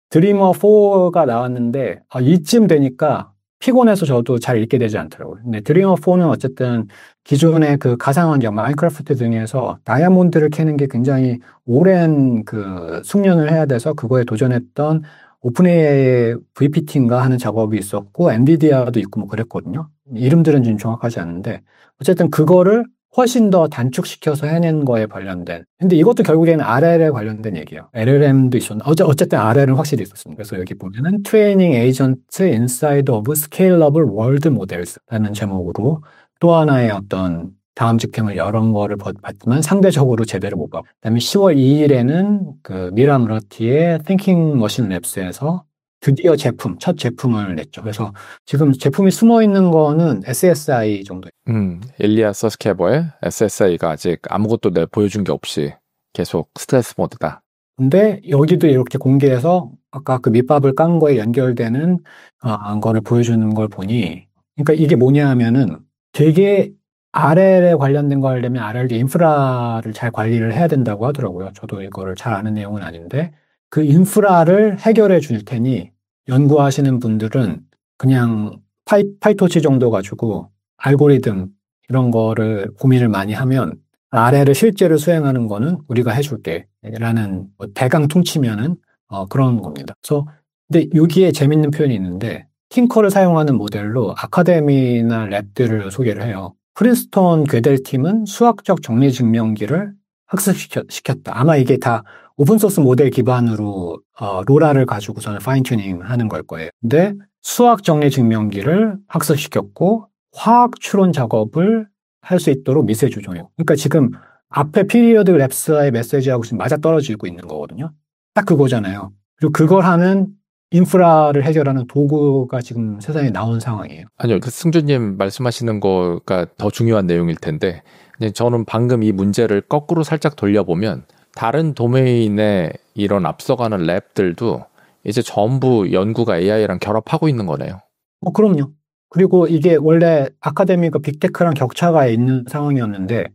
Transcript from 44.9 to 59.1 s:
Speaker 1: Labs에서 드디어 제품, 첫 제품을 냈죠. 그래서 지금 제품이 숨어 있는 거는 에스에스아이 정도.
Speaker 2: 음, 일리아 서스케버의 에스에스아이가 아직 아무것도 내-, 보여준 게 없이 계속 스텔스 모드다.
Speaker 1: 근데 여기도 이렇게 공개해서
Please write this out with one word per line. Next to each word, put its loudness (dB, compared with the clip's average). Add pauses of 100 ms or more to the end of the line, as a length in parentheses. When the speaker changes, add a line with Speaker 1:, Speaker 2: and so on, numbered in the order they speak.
Speaker 1:
Labs에서 -8 (340)
드디어 2
제품, -6
첫 -4
제품을 -4
냈죠. -14
그래서 -8 (320)
지금 2
제품이 0
숨어 4
있는 2
거는 2
에스에스아이 -2
정도. -16 (180)
Speaker 2:
음, -4 (180)
일리아 2
서스케버의 -2 (160)
에스에스아이가 0
아직 -4
아무것도 -2
내-, 0
보여준 -2
게 -4
없이 -6 (400)
계속 -6
스텔스 -2
모드다. -6 (340)
Speaker 1:
근데 2
여기도 2
이렇게 0
공개해서 0 (200)